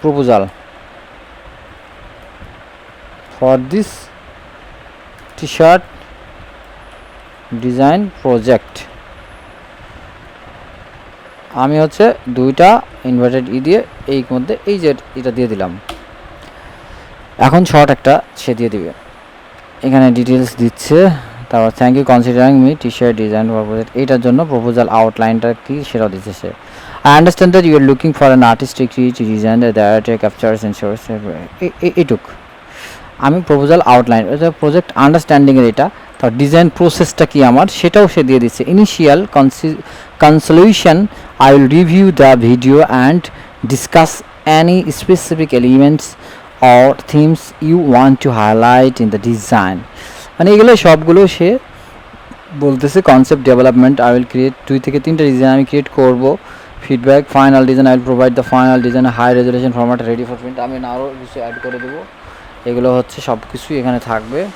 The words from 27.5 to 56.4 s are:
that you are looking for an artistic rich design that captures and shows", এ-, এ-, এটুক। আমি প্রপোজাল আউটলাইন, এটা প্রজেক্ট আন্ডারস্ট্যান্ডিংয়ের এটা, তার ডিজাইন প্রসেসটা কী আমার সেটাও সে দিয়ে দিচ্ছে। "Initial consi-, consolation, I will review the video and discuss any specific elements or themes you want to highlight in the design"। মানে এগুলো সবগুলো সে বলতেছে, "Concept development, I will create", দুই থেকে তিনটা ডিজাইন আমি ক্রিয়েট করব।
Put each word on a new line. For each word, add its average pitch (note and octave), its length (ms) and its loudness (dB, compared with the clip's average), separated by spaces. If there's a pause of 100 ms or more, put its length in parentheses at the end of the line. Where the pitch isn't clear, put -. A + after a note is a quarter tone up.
that F3+ 140 2
you D#3 120 4
are C#3 140 4
looking C#3+ 220 -2
for C3 220 2
an B2+ 60 4
artistic B2 580 -2
rich B2 200 -4
design A2 420 -2
that G#2+ 440 0
captures A2 600 -4
and G2+ 80 -6
shows", G#2 260 -8 (600)
এ-, F3+ 80 -6 (120)
এ-, F3 140 -4
এটুক। D#3+ 240 -2 (960)
আমি D3+ 300 -2
প্রপোজাল D3 340 2
আউটলাইন, A#2 480 2
এটা D#3 300 -2
প্রজেক্ট D#3 360 -2
আন্ডারস্ট্যান্ডিংয়ের C#3 760 2
এটা, C#3+ 200 -2 (300)
তার A#2 180 -2
ডিজাইন D#3 320 2
প্রসেসটা E3+ 560 -2
কী C#3+ 180 0
আমার C3 240 4
সেটাও F#3+ 400 2
সে D#3 160 -2
দিয়ে C3 160 2
দিচ্ছে। A#2+ 240 -4
"Initial F3 720 2
consi-, D#3 480 -2 (380)
consolation, E3 880 4 (320)
I C#3 140 6
will C#3 160 4
review F3 420 4
the C3+ 240 4
video B2 540 2
and C3 300 0 (480)
discuss D#3 560 -2 (220)
any F3 460 0
specific E3 560 -2
elements C3+ 560 2 (580)
or B2+ 520 4
themes D#3 560 -2
you D#3+ 240 2
want - 20 4
to C3+ 280 2
highlight A#2+ 760 2
in A2 100 -2
the G2+ 140 -6
design"। G#2 540 -2 (640)
মানে F3+ 120 2
এগুলো A3 240 6
সবগুলো E3+ 520 4
সে F#3 300 -2 (1000)
বলতেছে, C#3+ 400 -2
"Concept C3 300 4
development, B2+ 640 2
I B2+ 60 -4
will A#2+ 180 2
create", B2+ 340 -4 (140)
দুই C3+ 120 -2
থেকে C#3 200 -4
তিনটা D#3+ 240 -2
ডিজাইন C3 300 2
আমি C3+ 120 2
ক্রিয়েট C#3+ 240 -4
করব। B2+ 480 0 (520)